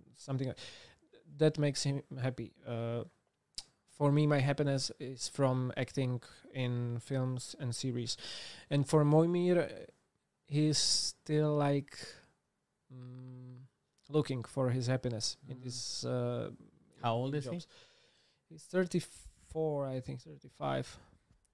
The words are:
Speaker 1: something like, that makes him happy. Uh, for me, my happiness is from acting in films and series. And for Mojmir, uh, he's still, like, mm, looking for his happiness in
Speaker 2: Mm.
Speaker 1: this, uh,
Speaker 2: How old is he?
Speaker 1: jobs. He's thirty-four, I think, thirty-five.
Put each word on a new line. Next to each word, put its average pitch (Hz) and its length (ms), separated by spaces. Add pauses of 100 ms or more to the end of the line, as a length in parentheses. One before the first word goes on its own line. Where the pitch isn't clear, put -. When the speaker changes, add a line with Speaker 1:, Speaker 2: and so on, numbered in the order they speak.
(160)
Speaker 1:
something 135 320
like, - 120 (800)
that 151 200
makes 147 260
him 139 200 (180)
happy. 123 320 (140)
Uh, 117 360 (960)
for 143 140
me, 147 140
my 147 140
happiness 139 600
is 131 300
from 127 480
acting 127 440 (320)
in 120 460
films 127 600
and 120 160
series. 123 420 (520)
And 143 180
for 151 180
Mojmir, 175 600
uh, - 20 (760)
he's 147 320
still, - 760
like, 143 420 (960)
mm, 127 640 (520)
looking 143 340
for 131 260
his 123 180
happiness 123 500 (100)
in 131 100
Speaker 2:
Mm. 127 60
Speaker 1:
this, - 420
uh, 123 440 (540)
Speaker 2:
How 120 120
old 135 200
is 147 100
he? 123 60
Speaker 1:
jobs. 170 160 (840)
He's 160 140
thirty-four, 160 1200
I 131 140
think, 131 200
thirty-five. 139 760 (560)